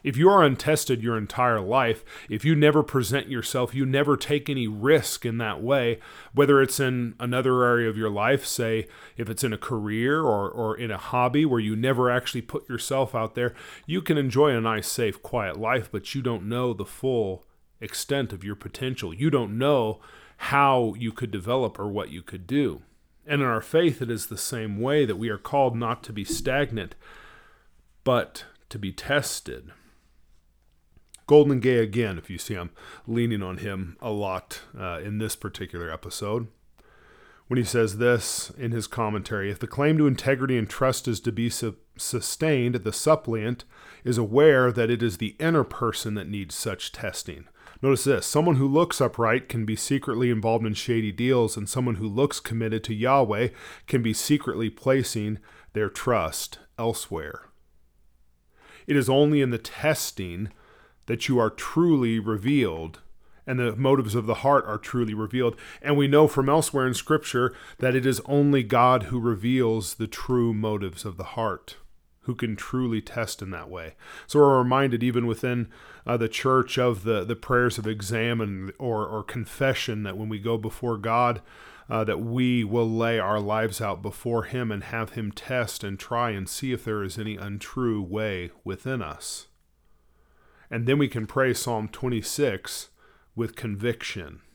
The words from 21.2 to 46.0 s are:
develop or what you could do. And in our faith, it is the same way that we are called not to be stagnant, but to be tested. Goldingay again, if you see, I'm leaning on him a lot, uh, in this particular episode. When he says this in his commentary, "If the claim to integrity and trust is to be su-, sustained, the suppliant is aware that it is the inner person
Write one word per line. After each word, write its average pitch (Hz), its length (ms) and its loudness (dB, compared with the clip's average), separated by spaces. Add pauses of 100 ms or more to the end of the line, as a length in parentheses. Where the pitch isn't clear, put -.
develop 107 480 -2
or 101 80 -4
what 101 220 -6
you 87 120 -12
could 92 240 -14
do. 123 360 0 (440)
And 147 160 0
in 131 60 2
our 110 140 0
faith, 160 400 2
it 117 100 -4
is 107 140 -4
the 110 120 -10
same 110 440 -4
way 139 240 4
that 107 100 -2
we 113 140 -4
are 104 80 -4
called 127 400 0
not 117 260 -4
to - 80 -14
be 101 140 -6
stagnant, 113 680 -2 (1080)
but - 400 2 (240)
to - 100 -12
be 98 140 -6
tested. - 800 -4 (1500)
Goldingay 131 560 6
again, 104 360 -2
if - 120 -16
you 90 80 -10
see, - 180 -8
I'm 87 160 -10 (360)
leaning 117 340 0
on 92 180 -8
him 95 420 -8
a 117 80 -8
lot, 101 540 -6 (140)
uh, 90 240 -8
in 104 180 -6
this 107 180 -4
particular 85 520 -10
episode. 104 600 -6 (960)
When 123 100 0
he 120 60 2
says 107 340 2
this 120 600 0
in 120 140 -4
his 113 160 -4
commentary, 104 600 -4
"If 98 100 -6
the 120 80 -6
claim 151 320 2
to 151 80 6
integrity 131 500 2
and 107 120 -2
trust - 380 0
is 113 140 -2
to 117 100 -2
be 117 180 -2
su-, 113 280 -6 (200)
sustained, 123 800 0
the 101 160 -2
suppliant 120 720 0 (400)
is 123 140 0
aware 127 560 6
that 117 160 2
it 120 120 2
is 110 160 0
the 110 220 -6
inner 160 240 2
person 110 520 -4